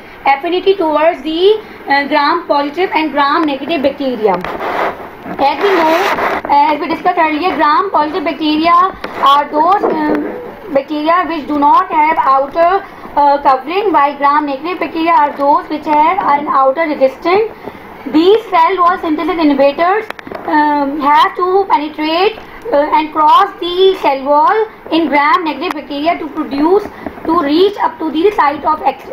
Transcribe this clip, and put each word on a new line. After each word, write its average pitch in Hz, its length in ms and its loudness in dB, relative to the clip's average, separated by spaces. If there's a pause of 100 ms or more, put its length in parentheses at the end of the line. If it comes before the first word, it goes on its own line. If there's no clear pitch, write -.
(260)
affinity 349 500 2
towards 311 480 0
the, 359 360 2 (300)
uh, 277 180 0
gram 302 400 0
positive 294 460 0
and 311 180 -2
gram 285 340 0
negative 285 360 -4
bacteria. 247 580 0 (1000)
As 285 220 0
we 403 80 2
know, 330 260 2 (540)
as 294 300 2
we 330 80 -4
discussed 359 300 -2
earlier, 320 380 0
gram 330 360 2
positive 302 320 0
bacteria 311 500 0
are 339 800 2
those, 330 320 2
um, 311 920 -4
bacteria 311 540 0
which 320 200 -6
do 294 120 -2
not 330 300 4
have 320 280 2
outer, 330 680 2 (300)
uh, 285 260 4
covering, 311 500 -2
while 285 260 2
gram 285 280 2
negative 294 340 -6
bacteria 330 320 -2
are 294 260 2
those 302 320 2
which 302 160 -8
have 311 340 2
an 294 280 0
outer 269 340 2
resistant. 330 720 0 (600)
These 370 380 4
cell 359 280 2
wall 359 220 2
synthesis 330 360 -2
inhibitors, 320 720 2 (400)
um, 294 520 0
have 302 360 2
to 370 340 2
penetrate, 311 720 0 (340)
uh, 294 200 2
and 311 200 0
cross 339 460 4
the 359 420 2
cell 269 240 0
wall 339 420 2 (240)
in 320 160 2
gram 294 360 2
negative 311 300 -6
bacteria 294 440 -4
to 330 120 -10
produce, 311 540 0 (420)
to 330 160 0
reach 339 360 2
up - 220 -4
to 320 120 -4
the 339 200 2
site 294 340 0
of 311 160 -2
ac-, - 320 -4